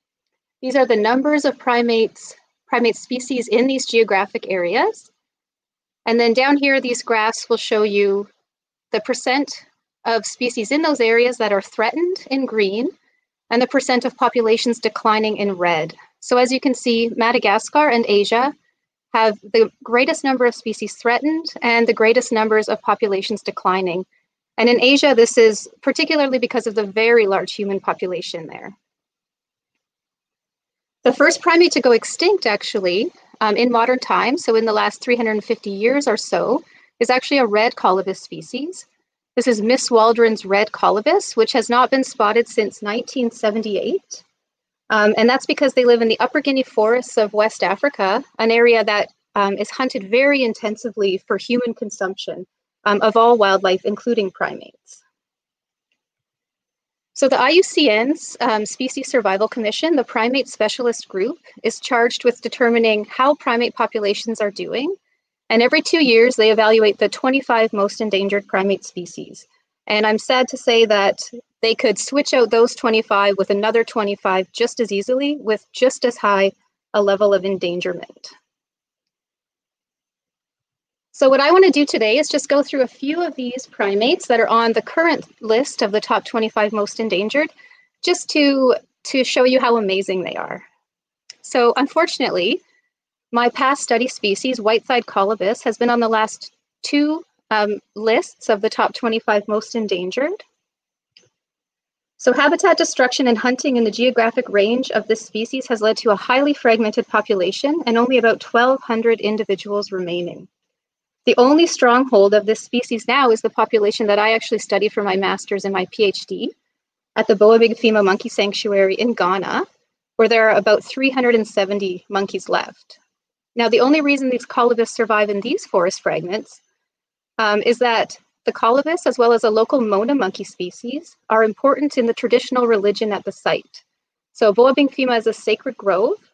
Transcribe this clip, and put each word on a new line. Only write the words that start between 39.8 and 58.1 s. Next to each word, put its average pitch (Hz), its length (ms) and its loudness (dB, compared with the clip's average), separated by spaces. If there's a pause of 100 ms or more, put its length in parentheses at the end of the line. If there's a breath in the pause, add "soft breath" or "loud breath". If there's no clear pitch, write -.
Waldron's 226 560 4
red 202 240 0
colobus, 220 640 0
which 220 160 2
has 226 160 0
not 247 220 2
been 269 140 0
spotted 220 440 0
since 202 320 -4
nineteen 233 500 -4
seventy-eight. 220 920 -4 (640)
Um, 208 260 2
and 226 120 4
that's 269 180 0
because 285 280 0
they 254 100 2
live 240 180 4
in 226 60 2
the 220 120 -2
Upper 247 200 0
Guinea 269 220 -2
forests 233 560 0
of 214 140 0
West 214 320 0
Africa, 202 580 -2 (160)
an 226 120 0
area 233 340 4
that, 208 240 -2 (260)
um, 202 240 0
is 208 120 -6
hunted 240 400 -6
very 269 340 2
intensively 208 720 -4
for 202 200 -4
human 240 360 -4
consumption, 190 720 -10 (380)
um, 202 160 2
of 214 160 2
all 233 220 6
wildlife, 190 460 2
including 208 460 -2
primates. - 720 -12 (2000)
So 277 140 0
the 254 120 2
I 262 100 2
U 359 120 6
C 302 260 2
N's, 233 520 -2